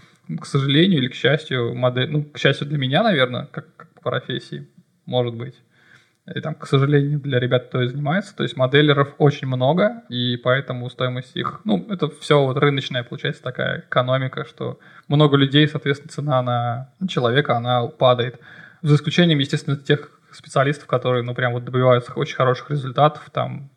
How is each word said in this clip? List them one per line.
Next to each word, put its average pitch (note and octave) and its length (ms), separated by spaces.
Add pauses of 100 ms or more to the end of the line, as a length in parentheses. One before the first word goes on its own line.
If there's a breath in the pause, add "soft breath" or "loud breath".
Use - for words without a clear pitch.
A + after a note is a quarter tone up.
(420 loud breath)
К - 40
сожалению C#3+ 540
или B2 80
к - 80
счастью, B2+ 600
модель, B2+ 360
ну, D3+ 120
к - 140
счастью C#3 300
для D3 100
меня, C#3 260
наверное, C3 480
как, - 140 (120)
как - 160
по - 80
профессии, C3 640 (380)
может B2 300
быть. B2 200 (800 soft breath)
И - 60
там, D3+ 140
к - 100
сожалению, C#3+ 540
для C3 200
ребят, B2 280
кто B2+ 200
занимается, D3 480
то - 60
есть C3 160
моделеров C#3+ 640
очень C#3+ 280
много, D#3 640
и B2 280
поэтому B2+ 520
стоимость B2+ 480
их, - 280
ну, G3 220
это E3+ 220
всё D3 360
вот C3 120
рыночная, C#3 460
получается, C#3 400
такая - 380
экономика, C3 680
что B2 300 (280 loud breath)
много C#3+ 300
людей, C#3 300
соответственно, C#3+ 440
цена C#3+ 300
на B2 640
человека, B2+ 500
она A#2+ 280
падает. B2 540 (420 loud breath)
За D3+ 140
исключением, E3 420
естественно, C#3 400
тех - 320 (220)
специалистов, - 560
которые, B2+ 340
ну, A#2+ 140
прям B2+ 180
вот B2 100
добиваются B2+ 520
очень C#3 220
хороших B2+ 340
результатов, C#3 600
там, C3+ 460